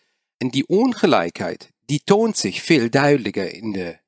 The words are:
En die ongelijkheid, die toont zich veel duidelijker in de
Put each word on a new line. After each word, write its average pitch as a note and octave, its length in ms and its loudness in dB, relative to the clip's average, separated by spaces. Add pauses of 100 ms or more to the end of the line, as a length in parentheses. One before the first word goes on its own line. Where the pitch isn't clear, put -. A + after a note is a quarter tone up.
(360)
En B2+ 120 -6
die - 180 -2
ongelijkheid, C3+ 1080 0 (120)
die D3 200 -4
toont G#3+ 340 2
zich - 240 -4
veel A#2+ 280 2
duidelijker A#2+ 640 0
in G#2+ 180 -8
de F2 360 -8